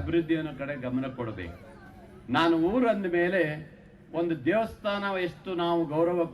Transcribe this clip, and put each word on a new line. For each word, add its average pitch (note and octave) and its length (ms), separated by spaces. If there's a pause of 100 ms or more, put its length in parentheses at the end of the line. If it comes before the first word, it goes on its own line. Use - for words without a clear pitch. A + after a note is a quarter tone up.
ಅಭಿವೃದ್ಧಿಯನ್ನು D#3+ 640
ಕಡೆ C#3 120 (120)
ಗಮನ B2+ 200 (120)
ಕೊಡಬೇಕು. F#2 400 (800)
ನಾನು E3 180 (140)
ಊರು B3 240
ಅಂದ G3+ 120 (120)
ಮೇಲೆ F3+ 240 (760)
ಒಂದು E3+ 140 (120)
ದೇವಸ್ಥಾನ G3+ 580 (220)
ಎಷ್ಟು - 240 (120)
ನಾವು E3+ 180 (120)
ಗೌರವ E3+ 280 (140)